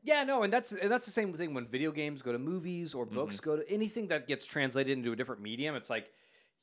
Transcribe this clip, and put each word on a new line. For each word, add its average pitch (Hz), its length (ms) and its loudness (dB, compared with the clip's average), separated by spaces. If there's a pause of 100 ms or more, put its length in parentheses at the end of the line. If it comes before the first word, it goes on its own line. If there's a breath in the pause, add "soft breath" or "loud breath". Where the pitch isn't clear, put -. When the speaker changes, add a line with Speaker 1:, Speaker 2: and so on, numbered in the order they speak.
Speaker 1:
Yeah, 294 200 6
no, 262 200 4
and 196 80 4
that's, 233 200 2
and 202 200 2
that's 247 140 2
the - 60 -4
same 202 220 2
thing 156 200 -2
when 123 140 -2
video 135 240 2
games 147 300 -2
go 123 100 -2
to 120 80 0
movies 170 560 -4
or 123 100 -2
books 107 320 -2
Speaker 2:
Mm-hmm. - 120 -4
Speaker 1:
go 151 80 4
to 156 140 -2
anything 214 360 -2
that 151 200 0
gets 139 180 -2
translated 135 520 2
into 120 140 0
a 113 40 0
different 120 260 -4
medium. 123 340 -2
It's 117 140 -8
like, 110 220 -2 (520 soft breath)